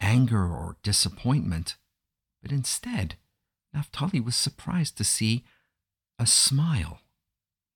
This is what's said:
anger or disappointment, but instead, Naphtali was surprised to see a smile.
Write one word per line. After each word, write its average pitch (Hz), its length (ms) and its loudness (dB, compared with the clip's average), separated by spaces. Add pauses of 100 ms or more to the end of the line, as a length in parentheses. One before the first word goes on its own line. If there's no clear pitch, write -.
anger 113 420 4
or 82 400 -4
disappointment, 98 920 -2 (640)
but 120 100 -10
instead, 139 640 -4 (580)
Naphtali 147 460 -2
was 120 160 -2
surprised - 600 -2
to 107 60 -4
see 113 420 2 (720)
a 123 60 0
smile. 135 760 2 (760)